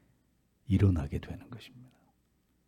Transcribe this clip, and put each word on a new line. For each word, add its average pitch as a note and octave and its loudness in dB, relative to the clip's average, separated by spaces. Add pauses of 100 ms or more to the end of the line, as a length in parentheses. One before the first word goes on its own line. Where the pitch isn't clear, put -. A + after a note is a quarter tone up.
(680)
일어나게 F2 2
되는 - -16
것입니다. - -20 (800)